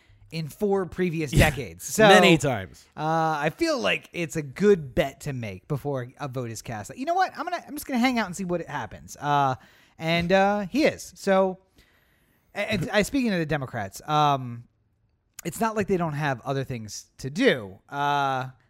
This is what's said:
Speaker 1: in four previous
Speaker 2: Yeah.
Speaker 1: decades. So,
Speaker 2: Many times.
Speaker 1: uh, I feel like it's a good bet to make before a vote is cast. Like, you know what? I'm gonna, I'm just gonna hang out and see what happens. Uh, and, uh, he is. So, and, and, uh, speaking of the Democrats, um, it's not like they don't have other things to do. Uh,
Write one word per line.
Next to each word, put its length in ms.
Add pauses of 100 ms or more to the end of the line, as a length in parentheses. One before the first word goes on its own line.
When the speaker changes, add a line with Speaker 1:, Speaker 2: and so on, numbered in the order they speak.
(340)
Speaker 1:
in 160
four 380
previous 460
Speaker 2:
Yeah. 180
Speaker 1:
decades. 340
So, 220
Speaker 2:
Many 320
times. 460 (120)
Speaker 1:
uh, 60
I 480
feel 300
like 320
it's 240
a 60
good 520
bet 280
to 100
make 340
before 400 (140)
a 80
vote 240
is 100
cast. 280
Like, 100
you 40
know 100
what? 220
I'm 80
gonna, 220
I'm 80
just 100
gonna 140
hang 220
out 60
and 100
see 80
what 220
happens. 500
Uh, 400 (420)
and, 320
uh, 400
he 140
is. 320
So, 420 (960)
and, 280
and, 80
uh, 120
speaking 300
of 80
the 60
Democrats, 640
um, 560 (800)
it's 160
not 140
like 140
they 80
don't 160
have 300
other 200
things 560
to 120
do. 480 (100)
Uh, 600 (200)